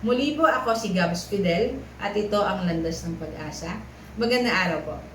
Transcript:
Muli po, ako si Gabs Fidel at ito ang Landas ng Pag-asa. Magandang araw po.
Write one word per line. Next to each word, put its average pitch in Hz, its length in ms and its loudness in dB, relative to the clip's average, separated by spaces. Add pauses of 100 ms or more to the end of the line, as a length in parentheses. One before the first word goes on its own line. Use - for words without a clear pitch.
Muli 254 320 2
po, 320 80 4
ako 233 320 4
si 214 160 -2
Gabs 175 400 0
Fidel 196 480 2 (160)
at 202 160 -4
ito 208 240 0
ang 185 320 2
Landas 165 400 -2
ng 170 80 -4
Pag-asa. 156 640 -8 (400)
Magandang 240 320 4
araw 170 320 2
po. - 320 -8